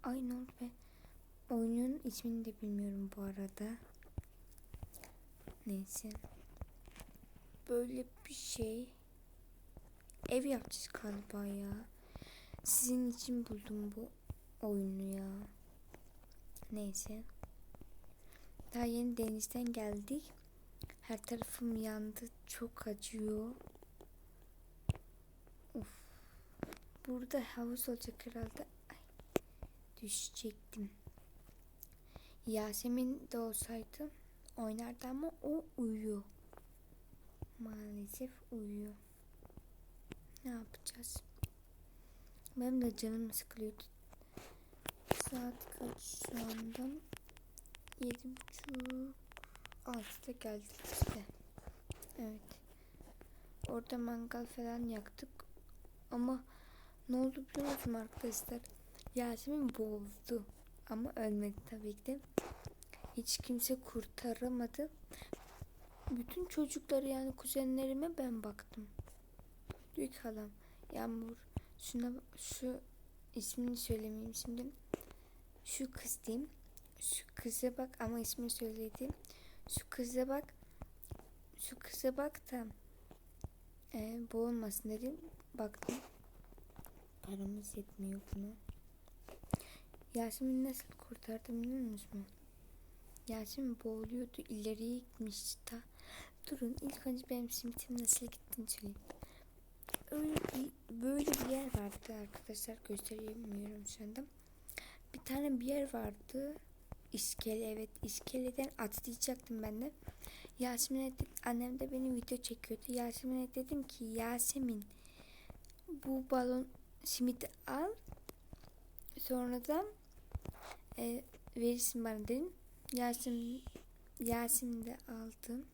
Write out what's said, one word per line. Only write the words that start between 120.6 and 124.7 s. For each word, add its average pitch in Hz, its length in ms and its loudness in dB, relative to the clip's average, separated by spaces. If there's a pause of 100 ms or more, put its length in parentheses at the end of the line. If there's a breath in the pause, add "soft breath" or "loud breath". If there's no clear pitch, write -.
e, 240 260 2 (320)
verirsin 240 480 6
bana," 214 240 0
dedim. 294 240 4 (400)
Yasemin, 240 720 2 (580)
Yasemin 233 640 6